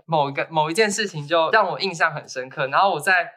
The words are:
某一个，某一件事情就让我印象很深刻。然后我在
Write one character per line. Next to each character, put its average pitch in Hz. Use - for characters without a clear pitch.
某 147
一 -
个， 156
某 156
一 165
件 214
事 208
情 147
就 160
让 214
我 147
印 185
象 165
很 151
深 131
刻。 135
然 147
后 196
我 170
在 175